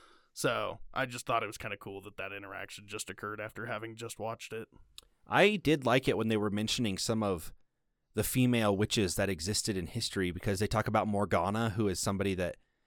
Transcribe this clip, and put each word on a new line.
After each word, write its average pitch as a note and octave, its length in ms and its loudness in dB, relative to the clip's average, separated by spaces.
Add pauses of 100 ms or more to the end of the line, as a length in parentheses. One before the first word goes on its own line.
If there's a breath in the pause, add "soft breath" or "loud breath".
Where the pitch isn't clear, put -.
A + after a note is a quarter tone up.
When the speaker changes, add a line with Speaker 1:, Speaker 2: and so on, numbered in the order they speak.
(340 soft breath)
Speaker 1:
So A2 460 -2 (120)
I C3 140 -2
just A#2+ 220 -10
thought A#2 160 2
it G2+ 40 -4
was G#2 120 -10
kinda G2+ 180 -8
cool G2 240 -10
that G2 160 -18
that G2 160 -10
interaction G2 540 -12
just G#2 240 -8
occurred G#2 280 -8
after G#2+ 280 -8
having A2+ 280 -8
just A2+ 220 -10
watched A2 340 -6
it. A2+ 160 -8 (600)
Speaker 2:
I F#3+ 280 6
did D3+ 300 2
like B2 220 4
it G#2+ 100 4
when A2 100 0
they A2 100 4
were G#2 120 2
mentioning G#2 480 0
some A2 260 0
of F#2+ 300 -2 (600)
the G#2+ 100 0
female A#2+ 520 4
witches G2 400 2
that G2 140 2
existed G2 480 0
in F2+ 100 -4
history, G2 440 -2
because F2+ 280 -2
they G#2 80 2
talk G#2+ 200 0
about G#2+ 200 2
Morgana, G2+ 640 2
who G#2 160 2
is F#2+ 120 0
somebody G2 360 0
that F2 220 -2 (300)